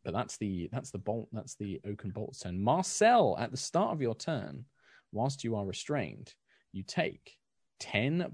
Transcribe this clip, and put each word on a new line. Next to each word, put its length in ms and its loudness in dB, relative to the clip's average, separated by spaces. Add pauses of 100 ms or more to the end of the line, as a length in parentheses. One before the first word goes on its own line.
but 120 -4
that's 240 -2
the, 340 -2
that's 180 -6
the 80 -6
bolt, 320 -4
that's 240 -10
the 320 -6
oaken 240 -6
bolt's 300 -8
turn. 200 -4
Marcel, 760 6
at 140 -2
the 40 -6
start 360 2
of 100 -2
your 140 2
turn, 480 -6 (480)
whilst 320 -2
you 120 0
are 100 -2
restrained, 680 -4 (380)
you 100 -6
take 560 -4 (400)
ten 560 2